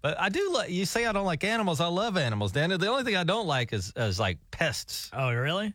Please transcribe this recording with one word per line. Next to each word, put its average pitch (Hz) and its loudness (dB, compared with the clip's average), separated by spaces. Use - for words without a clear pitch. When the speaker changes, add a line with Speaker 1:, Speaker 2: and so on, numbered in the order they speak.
Speaker 1:
But 151 -2
I 190 2
do 381 0
like, 233 0
you 185 0
say 233 0
I 226 0
don't 196 0
like 170 0
animals. 202 2
I 170 4
love 190 0
animals, 104 2
Daniel. 170 2
The 185 2
only 254 0
thing 226 2
I 180 2
don't 202 2
like 131 0
is, 98 -4
is, 104 0
like, 95 0
pests. - -4
Speaker 2:
Oh, 131 -2
really? 165 -2